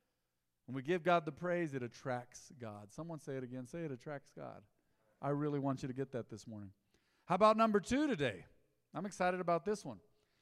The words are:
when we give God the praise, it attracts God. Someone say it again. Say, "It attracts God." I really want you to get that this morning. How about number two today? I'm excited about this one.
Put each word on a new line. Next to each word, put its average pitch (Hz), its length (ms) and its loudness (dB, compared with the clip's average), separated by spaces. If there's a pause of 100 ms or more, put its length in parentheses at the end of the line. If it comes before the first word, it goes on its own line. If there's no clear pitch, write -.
(640)
when 123 100 -8
we 135 60 -2
give 165 220 0
God 170 220 6
the 156 60 -4
praise, 170 440 -2
it 127 80 -2
attracts - 760 -6
God. 104 320 -12
Someone 160 280 -10
say 139 140 -8
it 131 100 -4
again. 127 240 -10
Say, 170 120 -10
"It 165 120 -6
attracts 139 440 -10
God." 113 280 -12 (580)
I 139 80 0
really 147 300 0
want 135 220 0
you 143 60 -6
to 127 60 -6
get 135 200 -4
that 113 160 -4
this 110 180 -12
morning. 104 240 -12 (540)
How 175 100 2
about 220 220 8
number 220 220 6
two 277 280 2
today? 143 380 0 (480)
I'm 160 120 -4
excited 180 340 0
about 170 260 2
this 208 200 -2
one. 110 140 -10 (420)